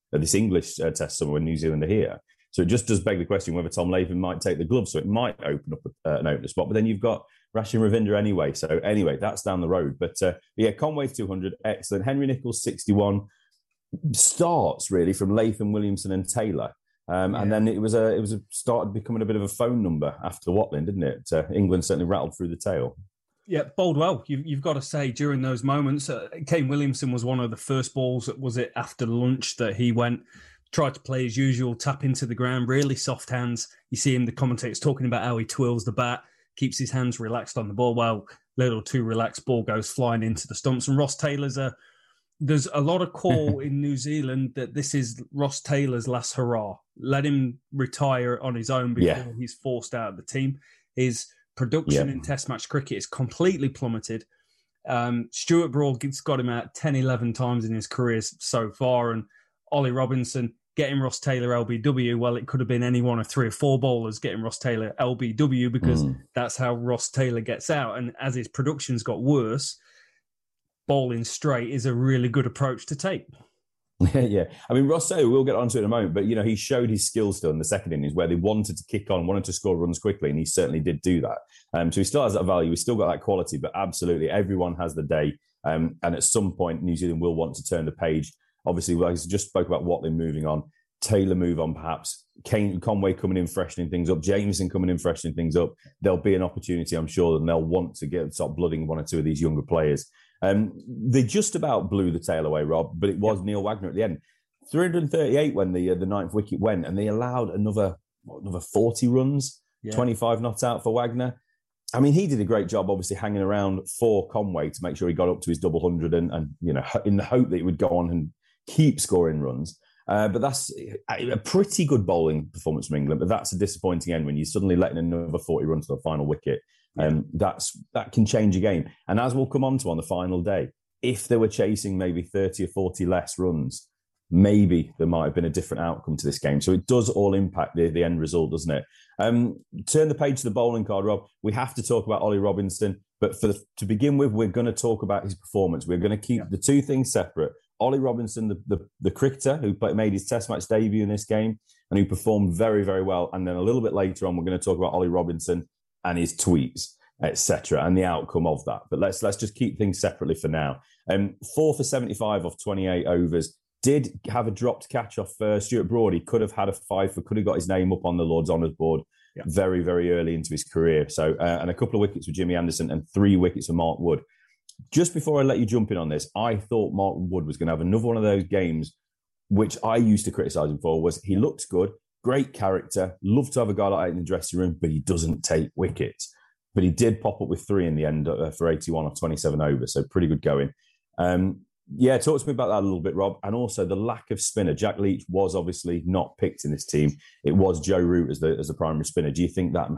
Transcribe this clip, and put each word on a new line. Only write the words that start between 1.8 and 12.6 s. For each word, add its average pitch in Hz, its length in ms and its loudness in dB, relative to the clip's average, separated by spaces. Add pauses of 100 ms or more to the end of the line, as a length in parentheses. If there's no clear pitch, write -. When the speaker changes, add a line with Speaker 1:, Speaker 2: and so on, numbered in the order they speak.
Speaker 1:
are 78 60 -2
here. - 320 0 (320)
So - 100 2
it 87 40 4
just 110 200 2
does 104 140 2
beg 101 180 0
the 87 60 -2
question 87 300 -2
whether 85 140 -2
Tom 90 220 -2
Latham 90 300 0
might 92 200 -4
take 87 180 -2
the 85 60 -2
glove, 117 240 0
so 78 120 -4
it 76 60 -4
might 113 280 0 (100)
open 73 280 -4
up 76 120 -10
a, - 260 -8
uh, 73 100 0
an 78 80 -2
opener 71 180 -2
spot. 92 220 -4
But 104 60 -2
then 110 120 2
you've 107 140 -2
got 113 240 -2 (320)
Rachin 110 240 0
Ravindra 107 360 4
anyway. 92 380 2
So 78 300 0
anyway, 95 360 2
that's - 220 -4
down 92 180 -2
the 82 80 0
road. 80 300 0
But, - 240 -4
uh, 92 120 2 (220)
yeah, 110 140 4
Conway's 147 420 -2
two 110 140 -6
hundred, 92 280 -4 (100)
excellent. 104 400 -2
Henry 135 240 0
Nicholls, 127 340 -4